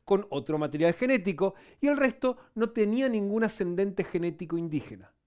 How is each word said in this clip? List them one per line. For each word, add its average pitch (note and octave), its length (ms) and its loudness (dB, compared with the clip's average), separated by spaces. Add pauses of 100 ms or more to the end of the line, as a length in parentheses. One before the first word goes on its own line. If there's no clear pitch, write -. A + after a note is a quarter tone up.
con G3+ 240 2
otro D3 280 -2
material D3+ 360 2
genético F#3+ 600 0 (260)
y C#4 60 2
el C#4+ 100 4
resto B3+ 400 0 (180)
no A3+ 140 0
tenía A#3 400 2
ningún G#3+ 340 0
ascendente F#3+ 600 -2
genético E3+ 520 -4
indígena, D3+ 540 -6 (160)